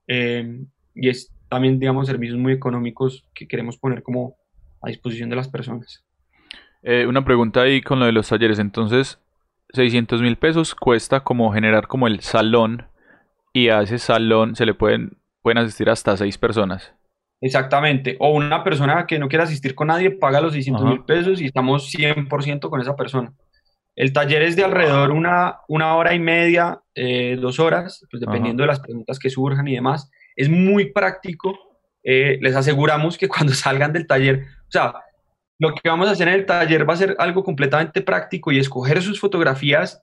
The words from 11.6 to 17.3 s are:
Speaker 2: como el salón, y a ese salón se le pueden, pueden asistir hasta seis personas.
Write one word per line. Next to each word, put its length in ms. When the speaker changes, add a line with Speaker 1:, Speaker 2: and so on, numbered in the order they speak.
Speaker 2:
como 220
el 120
salón, 680
y 160
a 140
ese 160
salón 580
se 100
le 80
pueden, 440
pueden 180
asistir 300
hasta 280
seis 200
personas. 560